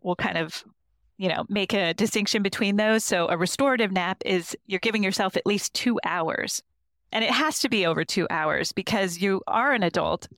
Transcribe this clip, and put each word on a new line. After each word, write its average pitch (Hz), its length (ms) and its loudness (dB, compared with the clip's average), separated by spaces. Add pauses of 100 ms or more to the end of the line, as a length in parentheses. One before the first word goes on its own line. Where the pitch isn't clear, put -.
we'll 180 140 -2
kind 175 200 -4
of, 165 260 -4 (540)
you 185 140 -4
know, - 180 -2
make 202 240 -2
a 175 220 2
distinction 208 480 0
between 202 340 0
those. 214 280 2
So 170 240 2
a 170 100 0
restorative 233 520 2
nap 185 360 -2
is 185 280 0 (120)
you're 190 140 -4
giving 220 220 0
yourself 190 340 2
at - 100 0
least 208 260 0
two - 320 2
hours. - 580 -2 (500)
And 220 120 0
it 220 60 0
has 302 300 0
to 269 80 2
be 202 180 2
over 160 180 2
two - 260 0
hours 156 420 0
because 190 460 -2
you 190 280 2
are 262 260 2
an 226 100 2
adult, 170 560 0